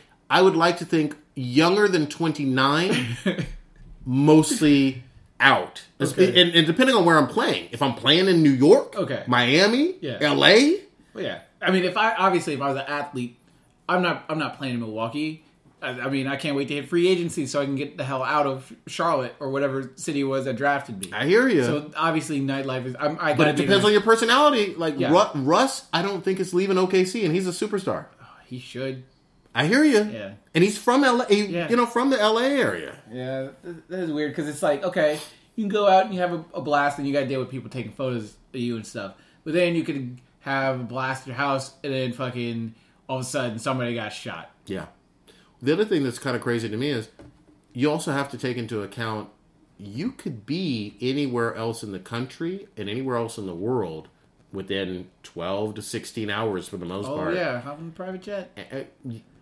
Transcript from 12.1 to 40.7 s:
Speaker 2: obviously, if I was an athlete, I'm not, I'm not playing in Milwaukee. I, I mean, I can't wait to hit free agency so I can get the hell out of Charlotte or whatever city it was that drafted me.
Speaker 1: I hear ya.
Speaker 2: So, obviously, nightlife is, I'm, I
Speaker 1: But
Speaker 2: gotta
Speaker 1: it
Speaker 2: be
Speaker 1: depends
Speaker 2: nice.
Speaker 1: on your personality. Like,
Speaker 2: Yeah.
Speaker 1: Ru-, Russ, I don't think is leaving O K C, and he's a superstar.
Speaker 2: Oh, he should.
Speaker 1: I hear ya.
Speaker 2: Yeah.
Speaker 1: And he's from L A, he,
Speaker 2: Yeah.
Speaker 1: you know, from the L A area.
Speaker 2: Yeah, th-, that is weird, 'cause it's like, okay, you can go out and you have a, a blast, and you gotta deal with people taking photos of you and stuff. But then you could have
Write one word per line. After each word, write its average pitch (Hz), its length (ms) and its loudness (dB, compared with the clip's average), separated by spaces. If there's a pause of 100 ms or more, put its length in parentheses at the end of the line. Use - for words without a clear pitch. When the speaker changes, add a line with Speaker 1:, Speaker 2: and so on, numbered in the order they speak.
Speaker 2:
obviously, 180 400 0
if 127 60 -6
I 139 80 -2
was 135 80 -2
an 135 100 -6
athlete, 135 520 -8 (500)
I'm 180 140 2
not, 165 260 -2
I'm 156 100 -4
not 139 200 -6
playing 127 160 -6
in 117 60 -4
Milwaukee. 117 640 -6 (360)
I, 135 100 -8
I 123 200 -6
mean, 135 160 -2
I 135 100 -2
can't 143 200 -4
wait 139 120 -2
to 147 60 -4
hit 143 140 -6
free 175 200 2
agency 170 380 0
so 143 140 -2
I 139 40 0
can 139 120 -4
get 143 200 -8
the 147 80 -6
hell 131 180 -4
out 143 240 2
of 131 240 -6 (160)
Charlotte 147 540 -2
or 135 100 -6
whatever 135 460 -2
city 147 240 -4
it 139 40 0
was 135 220 -2
that 127 100 -4
drafted 139 440 -2
me. 90 120 -12
Speaker 1:
I 113 140 -2
hear 226 220 6
ya. 160 160 4
Speaker 2:
So, 147 320 -2
obviously, 156 440 -2
nightlife 135 460 -4
is, 127 120 -10
I'm, 151 220 -2
I 156 120 0
Speaker 1:
But 135 60 -2
Speaker 2:
gotta 151 120 6
Speaker 1:
it 147 60 0
Speaker 2:
be 143 60 2
Speaker 1:
depends 190 200 4
Speaker 2:
nice. 202 40 4
Speaker 1:
on 208 60 6
your 208 100 6
personality. 226 720 4
Like, 156 240 -2
Speaker 2:
Yeah. 151 140 2
Speaker 1:
Ru-, 180 300 4
Russ, 196 500 2
I 165 100 0
don't 196 220 -4
think 190 160 0
is 180 140 -4
leaving 190 240 2
O 185 80 4
K 185 180 4
C, 202 200 -4
and 156 100 2
he's 185 120 0
a 180 40 -4
superstar. 185 560 -4 (160)
Speaker 2:
Oh, - 40 -20 (200)
he 127 120 -12
should. 131 460 -10 (500)
Speaker 1:
I 131 140 0
hear 262 160 4
ya. 240 180 6
Speaker 2:
Yeah. 107 300 -8 (220)
Speaker 1:
And 165 80 4
he's 208 140 2
from 262 280 2
L 247 180 4
A, - 120 -4
he, 208 120 2
Speaker 2:
Yeah. 170 240 -4
Speaker 1:
you 233 60 2
know, 240 100 4
from 247 240 0
the 247 100 2
L 220 180 4
A 247 80 2
area. 98 500 -2 (140)
Speaker 2:
Yeah, 131 380 -8 (160)
th-, 170 120 -14 (120)
that 185 120 -8
is 170 100 -4
weird, 147 260 -4
'cause 151 120 -4
it's 143 140 -8
like, 147 220 0
okay, 156 340 0 (380)
you 220 80 -4
can 202 60 -4
go 208 180 2
out 190 180 8
and 196 80 -8
you 180 60 -2
have 175 140 0
a, 165 100 -8 (100)
a 180 60 -10
blast, 143 380 0
and 143 80 -4
you 139 80 -2
gotta 139 120 0
deal 131 140 -4
with 123 100 -6
people 120 200 -12
taking 110 220 -10
photos 120 420 -6 (180)
of 131 80 -8
you 120 160 -4
and 110 100 -10
stuff. 98 280 -12 (300)
But 156 100 -6
then 175 200 2
you 160 80 0
could 131 380 -8 (200)
have 135 400 -2